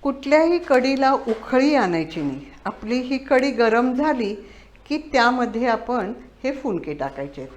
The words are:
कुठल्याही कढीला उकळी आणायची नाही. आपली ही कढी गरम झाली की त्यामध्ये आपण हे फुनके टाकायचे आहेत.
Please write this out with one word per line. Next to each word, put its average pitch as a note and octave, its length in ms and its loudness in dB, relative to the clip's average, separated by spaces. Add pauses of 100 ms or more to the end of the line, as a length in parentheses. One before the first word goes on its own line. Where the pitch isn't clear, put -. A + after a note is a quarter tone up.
कुठल्याही D#4 560 2
कढीला C4+ 540 2
उकळी C4 640 2
आणायची E3+ 460 0
नाही. C#3+ 260 -6 (180)
आपली G#3+ 360 -4
ही C4 180 -4
कढी C4 320 2
गरम A#3 440 2
झाली B3+ 400 0 (520)
की D4+ 120 -4
त्यामध्ये B3 680 0
आपण A3+ 460 -2 (320)
हे C4 80 -2
फुनके F#3 420 -6
टाकायचे C#3 480 -8
आहेत. C#3 140 -16